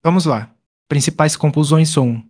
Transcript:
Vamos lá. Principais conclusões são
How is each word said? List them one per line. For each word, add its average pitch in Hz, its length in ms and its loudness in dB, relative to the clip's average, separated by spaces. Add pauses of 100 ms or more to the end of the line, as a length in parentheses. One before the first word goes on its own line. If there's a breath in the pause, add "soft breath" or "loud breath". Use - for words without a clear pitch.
Vamos 170 220 2
lá. 113 240 -2 (400)
Principais 151 460 0
conclusões 151 540 0
são 120 400 -2